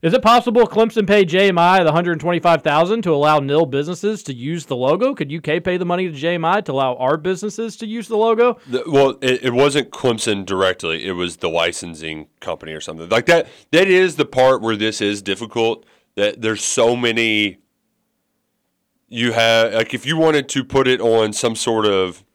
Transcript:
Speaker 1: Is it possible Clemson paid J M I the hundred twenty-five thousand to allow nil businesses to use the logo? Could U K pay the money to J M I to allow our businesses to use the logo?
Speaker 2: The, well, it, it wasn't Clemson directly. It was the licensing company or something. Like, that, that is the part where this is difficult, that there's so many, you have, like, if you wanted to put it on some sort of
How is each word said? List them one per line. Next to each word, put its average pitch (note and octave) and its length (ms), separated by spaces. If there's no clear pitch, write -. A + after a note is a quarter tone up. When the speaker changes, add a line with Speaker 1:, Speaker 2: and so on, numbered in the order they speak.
Speaker 1:
Is E3 120
it C4 100
possible A#3 420
Clemson A3 420
paid G3 220
J F#3+ 200
M F3 100
I F3+ 240
the D#3 80
hundred E3+ 280
twenty-five E3+ 440
thousand F3 400
to F3 100
allow D3+ 260
nil C#3+ 280
businesses E3+ 560
to C#3 100
use D3 320
the C3+ 100
logo? D#3 380
Could C#3+ 180
U D#3+ 80
K D3+ 200
pay F3+ 180
the F3+ 80
money F3+ 220
to E3 60
J D3+ 200
M E3 120
I G3 160
to D#3+ 100
allow C3 240
our C3 220
businesses G3 600
to A3+ 100
use A3 200
the A3 100
logo? A3+ 500
Speaker 2:
The, B2+ 200
well, C#3 340
it, B2+ 220
it B2+ 100
wasn't C#3 380
Clemson G#2+ 540
directly. F#2 600
It F#2+ 80
was F2 240
the F2+ 120
licensing D#2+ 760
company D#2+ 340
or D#2 80
something. E2 280
Like, A#2 180
that, E3+ 200
that F3+ 160
is F#3 280
the C#3+ 100
part C3 360
where A2+ 140
this G#2+ 260
is G2+ 200
difficult, A2 640
that G#2 260
there's A2 220
so A#2+ 320
many, A2+ 640
you A#2 200
have, A2+ 420
like, A2+ 220
if A#2+ 100
you D#3 100
wanted D#3 340
to C3 140
put C3 240
it B2+ 140
on A2 320
some A2+ 220
sort A2 320
of F#2+ 360